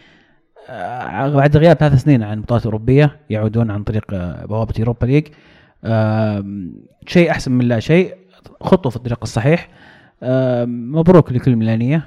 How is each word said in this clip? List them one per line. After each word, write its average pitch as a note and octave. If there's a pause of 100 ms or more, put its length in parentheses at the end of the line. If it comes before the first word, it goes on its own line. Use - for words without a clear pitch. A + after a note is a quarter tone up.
(680)
آه، A2+
بعد D3
غياب D#3+
ثلاث C#3+
سنين C3+
عن G#2+
بطولات A#2+
أوروبية B2 (100)
يعودون A2
عن G2+
طريق، G#2+
آه، F2
بوابة A2
يوروبا B2
ليج. D3 (580)
آم، G#2+ (340)
شيء E3+
أحسن -
من B2
لا A#2+
شيء، E3 (480)
خطوة -
في G#2+
الطريق A#2+
الصحيح. B2 (560)
آم، B2
مبروك E3
لكل B2+
ميلانية A#2